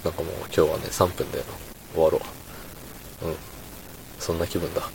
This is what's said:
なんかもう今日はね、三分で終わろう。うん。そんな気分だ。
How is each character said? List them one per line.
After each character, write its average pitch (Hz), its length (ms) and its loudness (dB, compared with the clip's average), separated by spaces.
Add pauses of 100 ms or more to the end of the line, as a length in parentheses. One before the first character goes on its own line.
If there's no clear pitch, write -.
な 85 80 2
ん - 20 -6
か 78 100 -2
も 82 60 -2
う - 40 -2 (120)
今 - 60 -10
日 - 100 4
は 78 160 6
ね、 - 120 -4
三 90 200 6
分 - 220 -2
で 67 120 -2 (500)
終 82 100 8
わ 80 60 10
ろ 82 120 4 (1000)
う。 - 40 -2
う - 40 0
ん。 78 40 -2 (840)
そ - 140 0
ん 82 60 2
な 85 80 2
気 - 100 -2
分 78 160 -2
だ。 - 80 0 (140)